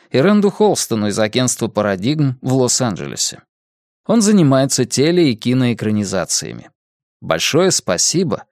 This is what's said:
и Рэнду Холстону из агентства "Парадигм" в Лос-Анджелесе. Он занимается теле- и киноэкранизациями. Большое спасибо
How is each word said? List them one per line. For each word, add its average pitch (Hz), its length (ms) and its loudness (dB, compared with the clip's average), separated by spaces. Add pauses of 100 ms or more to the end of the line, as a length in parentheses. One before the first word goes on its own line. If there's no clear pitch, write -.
(100)
и 120 80 0
Рэнду 202 320 4
Холстону 117 580 0
из 101 100 -4
агентства 113 500 0
"Парадигм" 113 720 -2
в 127 140 -2
Лос-Анджелесе. 113 880 -2 (640)
Он 226 160 2
занимается 139 640 4
теле- 160 460 2
и 113 60 -2
киноэкранизациями. 107 1300 -2 (500)
Большое 131 500 0
спасибо 113 800 -2